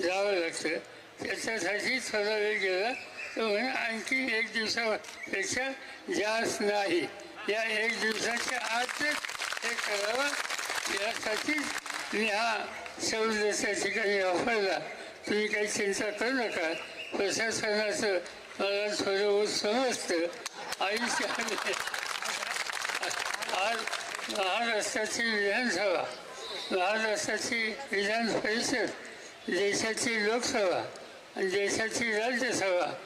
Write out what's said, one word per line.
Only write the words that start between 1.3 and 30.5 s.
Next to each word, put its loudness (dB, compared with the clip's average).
थोडा 0
वेळ 2
गेला 2
तर 0
म्हणून 2
आणखी 0
एक -2
दिवसापेक्षा -2
जास्त 2
नाही, 4
या 2
एक 0
दिवसाच्या 0
आतच 0
हे -2
करावं. 0
यासाठीच 0
मी 2
हा 2
शब्द 2
त्या 2
ठिकाणी 2
वापरला. 4
तुम्ही 4
काही 0
चिंता 0
करू 0
नका. 0
प्रशासनाचं 2
मला 2
थोडं 4
समजतं. 2
आयुष्यामध्ये 0
आज 2
महाराष्ट्राची 0
विधानसभा, 2
महाराष्ट्राची 2
विधान 2
परिषद, 0
देशाची 2
लोकसभा 2